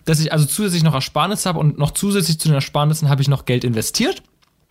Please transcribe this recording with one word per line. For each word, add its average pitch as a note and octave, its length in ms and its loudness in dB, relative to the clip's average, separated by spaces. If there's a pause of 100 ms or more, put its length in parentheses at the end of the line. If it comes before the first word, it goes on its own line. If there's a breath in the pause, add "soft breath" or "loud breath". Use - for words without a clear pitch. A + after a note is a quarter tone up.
dass D#3 140 2
ich D#3 140 0
also D3+ 120 4
zusätzlich F3 380 -2
noch D#3+ 120 4
Ersparnisse D#3+ 540 -2
hab E3+ 60 -2
und D3 220 0
noch C#3+ 140 0
zusätzlich F#3+ 480 0
zu - 100 0
den D3 60 4
Ersparnissen D3+ 540 0
hab C#3 100 2
ich C#3 80 2
noch C#3+ 180 0
Geld B2 180 0
investiert. B2+ 600 -2 (480)